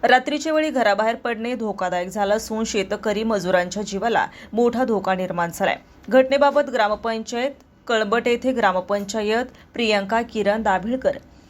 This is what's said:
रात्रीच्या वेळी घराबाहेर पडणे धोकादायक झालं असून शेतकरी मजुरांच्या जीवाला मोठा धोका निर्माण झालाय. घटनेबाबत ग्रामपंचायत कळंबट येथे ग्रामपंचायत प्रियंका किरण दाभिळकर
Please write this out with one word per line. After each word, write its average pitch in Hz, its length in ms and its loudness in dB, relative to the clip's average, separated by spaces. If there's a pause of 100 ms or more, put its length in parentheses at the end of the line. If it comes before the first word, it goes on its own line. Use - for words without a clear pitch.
रात्रीच्या 285 500 2
वेळी 311 180 2
घराबाहेर 220 440 2
पडणे 226 400 -4
धोकादायक 190 540 -4
झालं 202 280 0
असून 220 280 -4
शेतकरी 208 580 -2
मजुरांच्या 185 600 0
जीवाला 196 440 0 (260)
मोठा 240 320 2
धोका 196 300 0
निर्माण 175 400 -2
झालाय. - 220 0 (320)
घटनेबाबत 277 640 4
ग्रामपंचायत 226 760 -2 (360)
कळंबट 226 420 2
येथे 240 240 0
ग्रामपंचायत 208 960 0 (280)
प्रियंका 214 480 0
किरण 220 400 -2
दाभिळकर 214 540 0 (340)